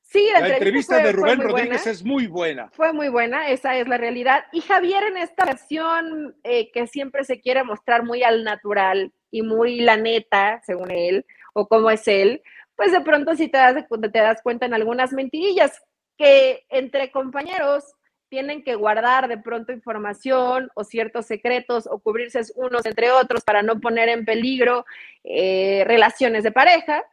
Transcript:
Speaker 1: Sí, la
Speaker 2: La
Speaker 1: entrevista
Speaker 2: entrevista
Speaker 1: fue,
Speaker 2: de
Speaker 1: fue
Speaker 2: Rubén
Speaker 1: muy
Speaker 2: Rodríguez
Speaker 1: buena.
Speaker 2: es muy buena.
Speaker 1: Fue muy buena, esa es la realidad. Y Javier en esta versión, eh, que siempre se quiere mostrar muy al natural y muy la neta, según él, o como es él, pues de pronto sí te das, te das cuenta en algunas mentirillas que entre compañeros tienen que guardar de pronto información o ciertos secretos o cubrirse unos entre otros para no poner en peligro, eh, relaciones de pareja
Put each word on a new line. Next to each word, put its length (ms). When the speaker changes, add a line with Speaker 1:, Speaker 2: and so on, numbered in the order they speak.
Speaker 1:
Sí, 320
la 60
Speaker 2:
La 80
Speaker 1:
entrevista 480
Speaker 2:
entrevista 0
Speaker 1:
fue, 80
Speaker 2:
de 100
Speaker 1:
fue 80
Speaker 2:
Rubén 160
Speaker 1:
muy 80
Speaker 2:
Rodríguez 380
Speaker 1:
buena. 80
Speaker 2:
es 120
muy 240
buena. 440
Speaker 1:
Fue 220
muy 160
buena, 400
esa 280
es 100
la 120
realidad. 520
Y 100
Javier 420
en 140
esta 280
versión, 1000
eh, 280
que 160
siempre 360
se 160
quiere 240
mostrar 400
muy 200
al 200
natural 680
y 140
muy 380
la 160
neta, 680
según 240
él, 340
o 140
como 240
es 160
él, 340
pues 160
de 100
pronto 340
sí 140
te 100
das, 260
te 80
das 220
cuenta 240
en 80
algunas 400
mentirillas 680
que 520
entre 420
compañeros 720
tienen 320
que 140
guardar 540
de 80
pronto 340
información 1040
o 80
ciertos 440
secretos 600
o 100
cubrirse 420
unos 300
entre 240
otros 360
para 160
no 180
poner 300
en 160
peligro, 600
eh, 640
relaciones 560
de 80
pareja 600